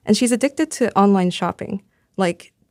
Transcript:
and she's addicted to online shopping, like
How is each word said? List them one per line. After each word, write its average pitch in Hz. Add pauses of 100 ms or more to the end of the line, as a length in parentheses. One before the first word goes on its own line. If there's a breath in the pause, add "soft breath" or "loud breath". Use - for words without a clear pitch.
and 208
she's 240
addicted 277
to -
online 196
shopping, - (340)
like 175 (180)